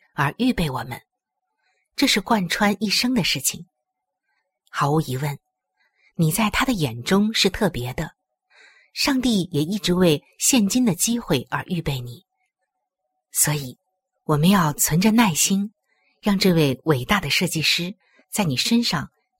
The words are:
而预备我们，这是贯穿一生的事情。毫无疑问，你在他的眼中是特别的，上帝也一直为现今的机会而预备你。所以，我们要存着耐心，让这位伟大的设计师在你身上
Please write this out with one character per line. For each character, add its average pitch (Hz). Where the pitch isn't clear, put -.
而 147
预 247
备 165
我 123
们， 131
这 277
是 220
贯 208
穿 208
一 214
生 247
的 196
事 -
情。 -
毫 143
无 156
疑 127
问， 143
你 160
在 214
他 -
的 254
眼 120
中 208
是 -
特 185
别 120
的， 160
上 269
帝 220
也 143
一 190
直 175
为 175
现 214
今 254
的 233
机 233
会 151
而 135
预 175
备 143
你。 123
所 -
以， 139
我 151
们 160
要 175
存 -
着 214
耐 220
心， 196
让 202
这 185
位 147
伟 135
大 202
的 143
设 180
计 160
师 175
在 -
你 147
身 233
上 139